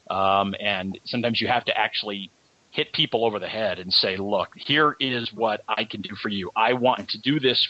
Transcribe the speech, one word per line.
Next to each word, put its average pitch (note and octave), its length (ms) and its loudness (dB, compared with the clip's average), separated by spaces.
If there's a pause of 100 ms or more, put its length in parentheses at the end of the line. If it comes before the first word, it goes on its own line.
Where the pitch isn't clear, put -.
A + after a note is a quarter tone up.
(100)
Um, G2 480 4
and F#2+ 460 -2
sometimes A#2 360 0
you A2 60 0
have A#2+ 200 2
to - 120 0
actually G2+ 520 -4 (420)
hit - 200 -4
people B2+ 320 0
over G#2+ 140 2
the F2+ 100 -4
head G2 300 -2
and F#2 140 -6
say, F#2+ 240 2
"Look, G2 400 0
here D3 420 2
is B2 340 -2
what G#2+ 360 0
I A2 160 0
can A2 180 -8
do G2+ 140 -10
for A2+ 120 -6
you. G2 280 -4
I A2+ 160 4
want A#2+ 380 0
to A2 80 -6
do C#3+ 200 0
this B2+ 320 2